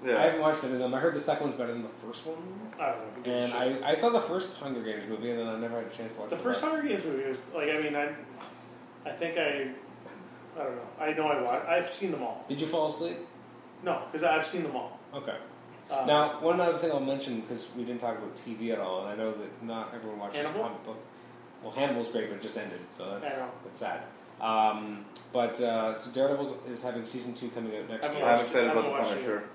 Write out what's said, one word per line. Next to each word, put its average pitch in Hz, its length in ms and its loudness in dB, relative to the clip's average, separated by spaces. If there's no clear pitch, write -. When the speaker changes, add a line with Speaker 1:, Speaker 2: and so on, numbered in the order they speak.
Speaker 1:
Yeah. 120 120 6
Speaker 2:
I - 60 8
haven't 160 180 6
watched 156 220 4
any 131 100 0
of 127 60 0
them. 127 140 2
I 131 60 4
heard 160 160 6
the 147 40 2
second 147 280 2
one's 123 100 0
better 120 160 -2
than 117 100 -4
the 110 60 -6
first 117 200 -8
one. 160 120 -6
Speaker 3:
I 156 120 0
don't 135 80 -2
know. 117 40 -8
Who 127 80 -10
gives 123 300 2
Speaker 2:
And - 0 -
Speaker 3:
a 127 220 2
shit? 131 80 -4
Speaker 2:
I, 143 80 4
I 160 40 6
saw 240 140 6
the 233 120 6
first 185 360 -2
Hunger 131 260 -4
Games 107 240 -4
movie, 110 240 -2
and 117 80 0
then 113 80 -2
I 110 100 -2
never 117 200 -2
had 113 100 -2
a - 80 -8
chance 113 180 -8
to - 80 -10
watch 107 80 -6
Speaker 3:
The - 80 -2
Speaker 2:
the - 40 -6
Speaker 3:
first 247 200 2
Speaker 2:
rest. 311 120 2
Speaker 3:
Hunger 302 140 0
Games 190 160 0
movie 135 260 0
was, 127 80 -2
like, 151 160 2
I 151 100 2
mean, 151 160 0
I, 147 140 2
I 147 60 -4
think 165 260 0
I, 143 340 2
I 147 40 -2
don't 127 120 -2
know. 120 60 -6
I 156 140 2
know 156 140 2
I 139 140 4
watched, - 260 2
I've 175 220 4
seen 190 220 -2
them 131 120 -2
all. - 240 -4
Speaker 2:
Did 139 140 -2
you 156 60 0
fall 156 220 2
asleep? 170 280 -4
Speaker 3:
No, 175 180 2
'cause 160 120 -2
I've 160 220 6
seen 180 180 -2
them 135 120 -2
all. - 240 -6
Speaker 2:
Okay. - 220 -4
Speaker 3:
Uh, 135 160 2
Speaker 2:
Now, 147 360 6
one 170 180 6
other 170 200 6
thing 165 120 4
I'll 143 80 4
mention, 135 440 0
'cause 113 240 -8
we 123 80 -2
didn't 120 160 -4
talk 117 160 0
about 98 140 -8
T 117 120 -8
V 113 180 -2
at 104 60 0
all, 92 260 0
and 101 40 -4
I 104 60 -4
know 110 160 0
that 101 320 -8
not 113 320 -4
everyone 110 240 -8
watches 101 180 -6
Speaker 3:
Hannibal? 156 260 0
Speaker 2:
comic - 220 -6
book. 110 120 -8
Well, 110 80 -8
Hannibal's 127 380 2
great, 107 200 0
but 101 80 -4
it 98 40 -8
just 113 160 -6
ended, 90 220 -6
so 98 220 -6
that's, 139 160 -4
Speaker 3:
I 131 40 -2
know. 127 100 -4
Speaker 2:
that's - 160 -14
sad. 90 220 -4
Um, 107 640 4
but, 120 260 4
uh, 113 400 2
so 120 120 -10
Daredevil 139 480 2
is 117 120 -6
having 120 240 -4
season 120 280 -6
two 120 160 -6
coming 113 280 -4
out 101 120 -6
next 113 160 -4
Speaker 3:
I'm 147 100 0
Speaker 2:
year. 147 100 2
Speaker 1:
I'm 120 60 8
Speaker 3:
watching, 117 160 8
Speaker 1:
excited 117 220 6
Speaker 3:
I'm 113 80 4
Speaker 1:
about 147 80 4
the 143 60 0
Speaker 3:
watching 131 240 2
Speaker 1:
Punisher. 107 240 0
Speaker 3:
it. - 40 -8